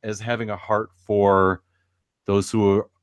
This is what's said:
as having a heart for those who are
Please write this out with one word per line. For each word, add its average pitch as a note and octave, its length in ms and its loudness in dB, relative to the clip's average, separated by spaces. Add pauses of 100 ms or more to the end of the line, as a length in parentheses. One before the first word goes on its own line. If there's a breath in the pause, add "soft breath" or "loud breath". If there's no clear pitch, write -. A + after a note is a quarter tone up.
as G#2+ 180 -10
having A2+ 300 -6
a G2+ 80 -8
heart A2 320 -4 (160)
for F#2+ 560 2 (640)
those G2+ 240 0
who G2+ 300 2
are - 100 -8 (140)